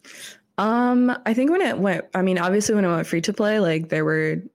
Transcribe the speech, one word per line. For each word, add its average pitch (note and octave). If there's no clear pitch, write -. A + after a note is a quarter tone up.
Um, B3
I A3
think C4
when F#4
it C4
went, F#3
I F#3
mean, F#3
obviously G3+
when G3+
it -
went E3
free E3+
to G3+
play, G#3+
like, D#3+
there D#3
were, D#3